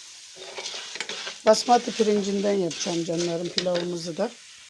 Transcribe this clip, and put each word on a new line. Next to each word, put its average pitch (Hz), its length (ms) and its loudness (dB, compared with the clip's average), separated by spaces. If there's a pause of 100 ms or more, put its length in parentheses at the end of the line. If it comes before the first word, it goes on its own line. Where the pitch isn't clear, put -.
(1500)
Basmati 233 460 6
pirincinden 202 600 2
yapacağım 175 520 0
canlarım 170 440 -2
pilavımızı 175 680 -2
da. 208 140 -2 (400)